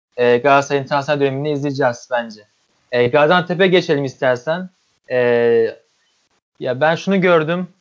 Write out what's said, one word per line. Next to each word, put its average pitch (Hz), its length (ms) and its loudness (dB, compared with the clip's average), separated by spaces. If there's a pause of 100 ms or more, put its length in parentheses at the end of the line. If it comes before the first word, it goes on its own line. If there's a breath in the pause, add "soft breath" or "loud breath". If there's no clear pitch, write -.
(180)
e, 123 200 4
Galatasaray'ın 139 480 2
transfer 143 340 -2
dönemini 139 320 -2
izleyeceğiz 139 600 -4
bence. 117 300 -6 (500)
E, 123 160 2
Gaziantep'e 170 600 2
geçelim 170 380 0
istersen. 143 640 -4 (420)
E, 127 60 -2 (1400)
ya 131 220 -4
ben 160 140 2
şunu 190 260 -2
gördüm. 175 460 0 (140)